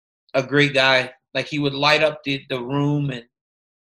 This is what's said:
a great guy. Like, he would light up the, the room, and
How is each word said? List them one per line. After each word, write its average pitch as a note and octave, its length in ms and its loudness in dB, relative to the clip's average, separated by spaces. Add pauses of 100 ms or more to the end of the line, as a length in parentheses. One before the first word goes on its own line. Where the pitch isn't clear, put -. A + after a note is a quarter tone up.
(340)
a C3+ 80 2
great C#3 320 2
guy. C3 380 2 (220)
Like, C3+ 140 -4
he D3 120 -6
would C#3 140 -2
light D3 280 2
up D3+ 220 0
the, C#3 260 -6
the C3 120 -6
room, C#3+ 480 -2
and B2 160 -10 (580)